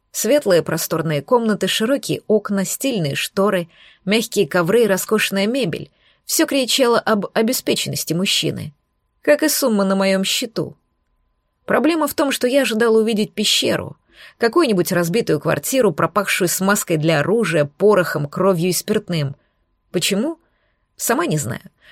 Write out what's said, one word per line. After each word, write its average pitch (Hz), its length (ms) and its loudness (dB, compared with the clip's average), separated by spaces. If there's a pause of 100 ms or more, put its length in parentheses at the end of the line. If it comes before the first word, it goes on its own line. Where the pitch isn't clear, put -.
(160)
Светлые 202 460 2
просторные 160 600 -2
комнаты, 214 440 0
широкие 226 600 -2
окна, 202 380 0
стильные 180 500 -4
шторы, 190 520 -2 (380)
мягкие 208 420 0
ковры 190 360 2
и 214 40 2
роскошная 196 600 0
мебель. 240 420 -4 (340)
Всё - 220 0
кричало 247 540 2
об 208 340 0
обеспеченности 220 800 -2
мужчины, 151 640 -4 (480)
как 294 180 4
и 311 80 2
сумма 220 340 0
на 196 120 0
моём 196 280 0
счету. 190 540 -4 (880)
Проблема 302 420 2
в - 60 -4
том, 277 180 0
что - 160 -2
я 269 140 4
ожидала 220 400 2
увидеть 214 320 0
пещеру, - 640 -2 (400)
какую-нибудь 233 540 2
разбитую 170 480 0
квартиру, 170 520 0
пропахшую 180 560 0
смазкой 190 500 0
для 156 220 2
оружия, 165 460 0
порохом, 170 640 2
кровью 185 400 0
и - 20 0
спиртным. 165 640 -4 (560)
Почему? 202 460 -2 (580)
Сама 302 300 -2
не 156 140 -2
знаю. - 320 -10 (200)